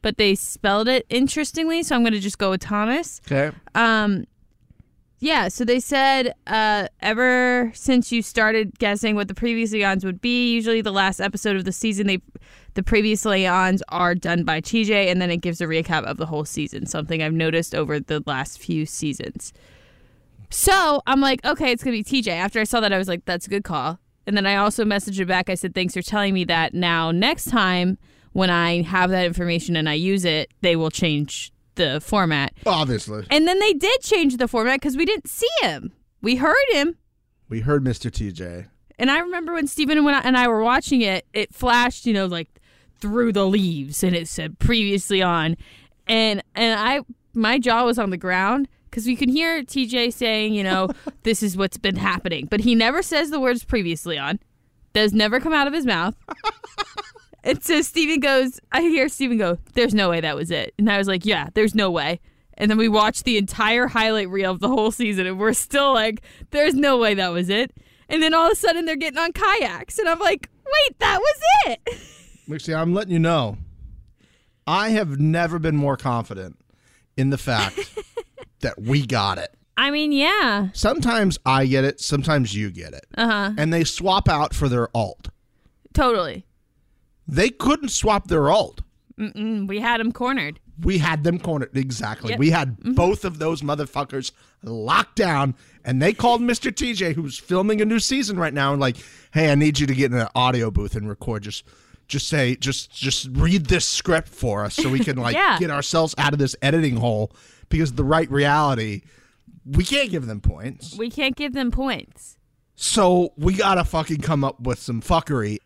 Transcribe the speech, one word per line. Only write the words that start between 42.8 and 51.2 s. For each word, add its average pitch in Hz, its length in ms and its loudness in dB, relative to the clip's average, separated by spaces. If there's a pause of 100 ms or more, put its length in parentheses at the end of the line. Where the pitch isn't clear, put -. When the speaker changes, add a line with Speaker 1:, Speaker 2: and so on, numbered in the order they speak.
Speaker 1:
through 226 320 0
the 196 140 2
leaves, 170 580 0
and 180 100 2
it 165 140 -4
said, 160 320 -8
"Previously 202 600 2
on." 170 360 2 (500)
And, 220 380 0 (100)
and 226 240 0
I, 254 220 0 (320)
my 233 260 2
jaw 240 260 2
was 233 140 2
on 202 120 -2
the 180 60 -4
ground 190 520 0 (240)
'cause 220 140 -6
we 247 100 0
could 254 140 0
hear 320 340 0
T 269 220 -2
J 240 260 0
saying, 214 420 0
you 208 80 0
know, 190 280 0 (160)
<laughs> - 180 -14